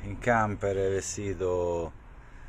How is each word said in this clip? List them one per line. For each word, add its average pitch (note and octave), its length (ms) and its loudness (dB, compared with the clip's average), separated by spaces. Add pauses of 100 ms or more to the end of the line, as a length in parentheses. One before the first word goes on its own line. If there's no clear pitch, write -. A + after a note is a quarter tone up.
in G2+ 180 -8
camper G#2 560 4
vestito F2+ 1160 0 (560)